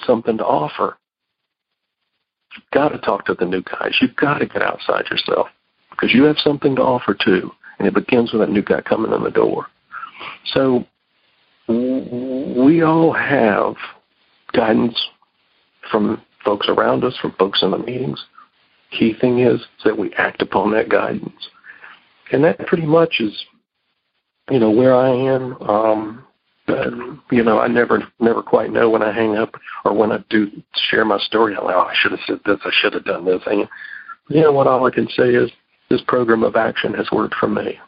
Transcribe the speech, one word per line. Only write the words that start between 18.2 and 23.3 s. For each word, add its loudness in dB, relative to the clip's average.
Key 0
thing 2
is 2
that 0
we -6
act -4
upon 0
that 0
guidance. -4
And 4
that 0
pretty 0
much 2
is, -6